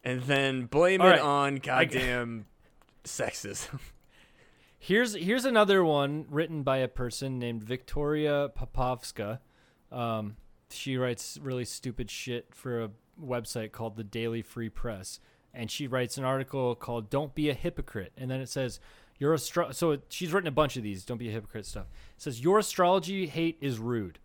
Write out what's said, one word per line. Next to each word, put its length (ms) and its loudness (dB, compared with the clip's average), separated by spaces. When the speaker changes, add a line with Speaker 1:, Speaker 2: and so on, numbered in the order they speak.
Speaker 1:
And 180 -2
then 440 2
blame 340 6
Speaker 2:
All 80 10
Speaker 1:
it 40 12
Speaker 2:
right. 80 10
Speaker 1:
on 340 4
Speaker 2:
I 40 -4
g- 20 -4
Speaker 1:
goddamn 840 0
sexism. 800 -6
<laughs> 60 -16
Speaker 2:
Here's, 300 2
here's 300 0
another 400 6
one 440 2
written 360 -2
by 140 2
a 100 2
person 500 -4
named 240 -4
Victoria 960 0
Popovska. 800 -4
Um, 420 -4
she 260 -6
writes 440 -4
really 240 -4
stupid 460 -8
shit 420 -8
for 300 -4
a 80 -6
website 460 -4
called 240 -8
the 80 -8
Daily 400 -4
Free 260 -8
Press. 520 -6
And 160 -8
she 160 -4
writes 320 -2
an 60 -4
article 500 0
called 360 -6
"Don't 220 -2
Be 160 0
a 60 2
Hypocrite." 640 -6
And 100 -8
then 120 -2
it 80 -8
says, 320 -4
"Your 140 4
astro-," 360 0
so 220 0
it, 160 -2
she's 240 -4
written 160 2
a 20 0
bunch 260 2
of 60 -4
these 220 -6
"Don't 140 -6
Be 100 -6
a 40 -4
Hypocrite" 340 -8
stuff. 200 -8
It 60 -20
says, 180 -6
"Your 180 6
astrology 680 4
hate 320 0
is 180 0
rude." 460 -2